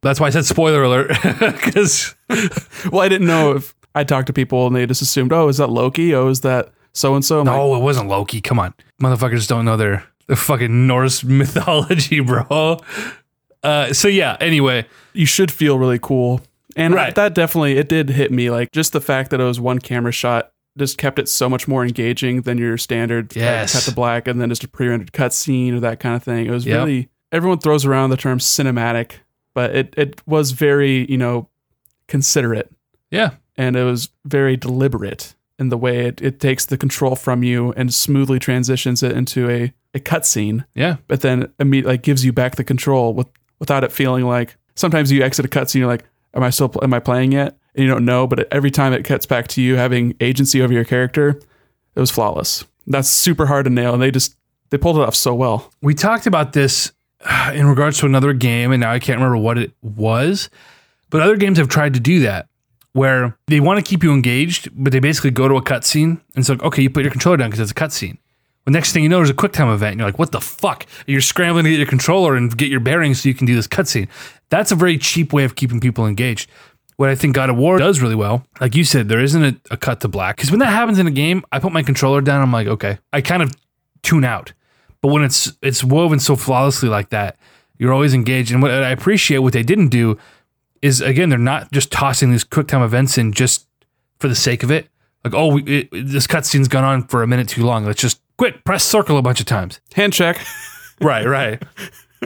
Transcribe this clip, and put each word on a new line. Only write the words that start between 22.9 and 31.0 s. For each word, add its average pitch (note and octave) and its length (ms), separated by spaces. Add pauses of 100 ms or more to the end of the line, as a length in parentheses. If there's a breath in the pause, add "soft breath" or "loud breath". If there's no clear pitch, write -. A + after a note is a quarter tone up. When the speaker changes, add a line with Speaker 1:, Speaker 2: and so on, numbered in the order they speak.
Speaker 2:
like, - 0
Speaker 1:
Yes. A2+ 380
Speaker 2:
cut C3 100
to B2 100
black A#2+ 320
and B2 140
then A#2 80
just A#2+ 160
a - 40
pre-rendered A#2 440
cutscene B2+ 600
or A#2+ 60
that A#2 200
kind A#2+ 160
of B2 80
thing. A#2 220
It A2 40
was B2 160
Speaker 1:
Yep. A2 120
Speaker 2:
really, C3 300 (220)
everyone E3+ 300
throws D3+ 240
around C3+ 260
the C3 60
term B2+ 240
cinematic, A#2 720 (420)
but B2 180
it, C3 240
it C#3+ 300
was D3+ 240
very, C3+ 580